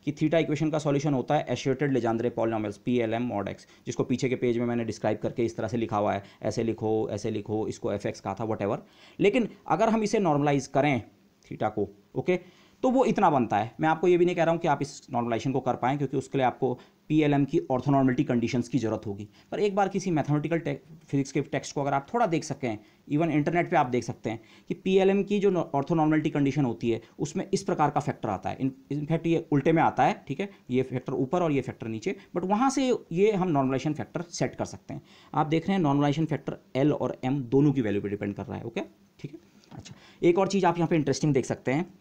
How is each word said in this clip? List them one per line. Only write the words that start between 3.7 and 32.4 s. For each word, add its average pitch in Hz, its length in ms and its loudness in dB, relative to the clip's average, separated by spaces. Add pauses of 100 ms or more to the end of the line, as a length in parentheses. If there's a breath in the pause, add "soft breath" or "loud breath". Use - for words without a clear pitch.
जिसको - 180 -4
पीछे 131 240 -2
के 123 80 0
पेज 120 220 0
में 123 80 0
मैंने 120 180 -2
डिस्क्राइब 110 340 -2
करके 113 260 -2
इस 110 120 -4
तरह 110 120 -4
से 120 80 -4
लिखा 113 200 -2
हुआ 104 180 0
है, 101 80 -6 (200 loud breath)
ऐसे 110 200 -2
लिखो, 110 480 -2
ऐसे 107 200 -6
लिखो, 107 380 -4
इसको 104 240 -6
एफ़एक्स 104 280 -6
कहा 98 140 -6
था, 113 120 -8
whatever। 107 320 -2 (420 loud breath)
लेकिन 202 280 2 (180 loud breath)
अगर 202 220 2
हम 220 140 2
इसे 214 160 0
नॉर्मलाइज 147 480 2
करें 135 360 2 (500)
theta 110 180 -2
को, 101 180 -2 (260)
ओके, - 520 -4 (160)
तो 262 80 4
वो 254 140 4
इतना 220 260 4
बनता 117 260 2
है। 110 240 -2
मैं 156 80 2
आपको 165 200 2
ये 180 80 6
भी 175 80 6
नहीं 175 120 0
कह 170 80 2
रहा 165 80 2
हूँ 170 80 -2
कि 165 80 -2
आप 143 140 0
इस - 300 -10
नॉर्मलाइजेशन 117 400 0
को 127 80 2
कर 123 140 0
पाएँ, 131 220 0
क्योंकि 143 200 -2
उसके 139 220 -2
लिए 131 80 4
आपको 123 320 -2 (300 loud breath)
पीएलएम 147 360 4
की 165 160 0 (100)
ऑर्थोनॉर्मलिटी 131 540 2
कंडीशंस 120 440 0
की 143 100 0
ज़रूरत 110 280 -2
होगी, 104 220 -8 (220 soft breath)
पर - 100 -4
एक 202 140 0
बार 196 140 2
किसी 190 220 -4
मैथमेटिकल 151 480 0
टे-, - 480 -8
फिजिक्स 139 260 -2
के 151 80 0
टेक्स्ट 135 340 -6
को 151 60 -4
अगर 139 140 -2
आप 139 200 -2
थोड़ा 240 120 2
देख 160 180 0
सकें, 117 340 -6 (340 loud breath)
even 156 180 2
इंटरनेट 160 400 2
पे 175 60 2
आप 147 100 4
देख 123 180 0
सकते - 260 -6
हैं 113 100 -6 (280 loud breath)
कि - 60 -4
पीएलएम 190 480 2
की 202 160 0
जो 196 120 4
नॉ-, 175 140 0 (100)
ऑर्थोनॉर्मलिटी 156 560 2
कंडीशन 143 340 2
होती 117 260 -2
है 113 100 0 (180 loud breath)
उसमें 190 360 -4
इस 196 80 0
प्रकार 156 280 0
का 147 100 -2
फैक्टर - 280 -4
आता 95 220 -4
है। 98 80 -8
In, 131 120 -2 (220)
in 147 140 -4
fact 165 200 -2
ये 165 260 0
उल्टे 147 200 4
में 165 100 4
आता 127 220 4
है, 175 240 0
ठीक 135 120 -6
है, 196 100 -8 (200 loud breath)
ये 127 120 2
फैक्टर 127 300 -4
ऊपर 139 300 0
और 160 100 2
ये 139 80 2
फैक्टर 117 260 -8
नीचे, 113 300 -6 (200 loud breath)
but 180 100 -4